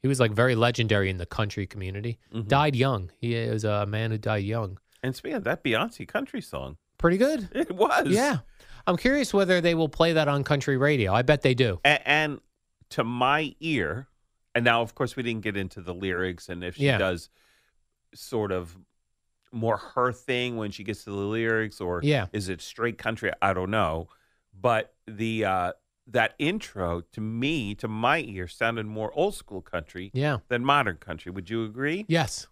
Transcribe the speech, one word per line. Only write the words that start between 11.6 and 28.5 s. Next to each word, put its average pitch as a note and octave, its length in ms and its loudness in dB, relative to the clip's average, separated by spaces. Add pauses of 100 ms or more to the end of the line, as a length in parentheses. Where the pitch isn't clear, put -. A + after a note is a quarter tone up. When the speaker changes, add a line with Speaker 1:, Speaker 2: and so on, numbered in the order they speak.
Speaker 2:
A-, D3 220 4
and D3+ 340 2 (480)
to C3+ 160 0
my B2+ 560 2
ear, B2 460 -2 (480)
and A#2+ 100 2
now, A#2 160 6
of A2 140 -4
course, B2+ 200 -2
we B2+ 80 -4
didn't A2+ 200 -4
get G2+ 120 -2
into F#2+ 260 -6
the F2 120 -8
lyrics F#2 560 -4
and F2 140 -8
if F2+ 120 -8
she C#3 100 -2
Speaker 1:
Yeah. C3 120 4
Speaker 2:
does F#2 320 -2 (840)
sort G#2+ 380 -6
of F2+ 260 -6 (760)
more A2+ 260 0
her B2+ 340 0
thing B2 460 -2
when G#2 140 -4
she G#2 120 -14
gets G2+ 200 -8
to A2 80 -14
the G2+ 40 -6
lyrics, A2 640 -2
or F2 240 -4
Speaker 1:
Yeah. C#3 300 0
Speaker 2:
is F#2+ 160 -4
it F2 120 -6
straight A2+ 360 -6
country? A2 340 -4 (100)
I F#2+ 120 2
don't F#2 180 -2
know. E2+ 360 0 (520)
But A2 340 0 (140)
the, A2 380 -2
uh, F#2 280 0 (340)
that A2+ 320 0
intro, G2 640 -2 (120)
to A2 80 -8
me, A#2 540 -2
to - 120 -8
my A#2 320 0
ear, F#2+ 280 -8
sounded A2+ 380 -4